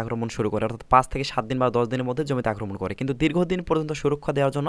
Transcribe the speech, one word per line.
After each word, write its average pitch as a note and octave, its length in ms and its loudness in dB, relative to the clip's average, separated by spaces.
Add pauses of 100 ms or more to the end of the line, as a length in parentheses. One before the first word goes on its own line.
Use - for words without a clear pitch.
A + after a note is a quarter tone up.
আক্রমণ A#2 340 -2
শুরু G#2+ 160 2
করে, G#2+ 140 0
অর্থাৎ A2+ 160 -6 (100)
পাঁচ B2+ 200 8
থেকে C3+ 200 -2
সাত A#2 180 -2
দিন C3 120 -2
বা B2+ 40 6 (100)
দশ A#2+ 160 4
দিনের B2+ 160 -2
মধ্যে C3 220 -2
জমিতে B2 220 0
আক্রমণ G2+ 300 -6
করে। F#2 160 -2
কিন্তু C3+ 140 -2 (100)
দীর্ঘদিন F3 460 2
পর্যন্ত D#3 220 0 (100)
সুরক্ষা D3 360 0
দেওয়ার C#3 200 2
জন্য D3 120 0